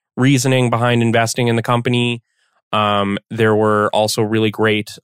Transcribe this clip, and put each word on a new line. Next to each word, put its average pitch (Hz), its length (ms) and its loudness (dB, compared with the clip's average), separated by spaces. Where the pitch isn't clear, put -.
reasoning 127 540 2
behind 120 320 0
investing 117 480 0
in 117 80 0
the 113 60 -2
company. 120 600 -2
Um, 101 480 0
there 110 260 2
were 107 380 2
also 107 300 0
really 110 260 0
great 107 540 -2